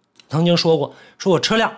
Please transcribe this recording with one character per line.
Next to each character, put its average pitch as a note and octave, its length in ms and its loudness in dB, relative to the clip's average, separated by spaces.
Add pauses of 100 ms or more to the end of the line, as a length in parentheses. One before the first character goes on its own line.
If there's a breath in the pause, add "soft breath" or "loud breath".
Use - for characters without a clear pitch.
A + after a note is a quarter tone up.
(280)
曾 D#3+ 160 -2
经 F3 120 2
说 E3 200 2
过， C#3 200 -6 (200 loud breath)
说 F#3+ 160 -2
我 D#3 60 2
车 - 180 -2
辆 A3+ 220 0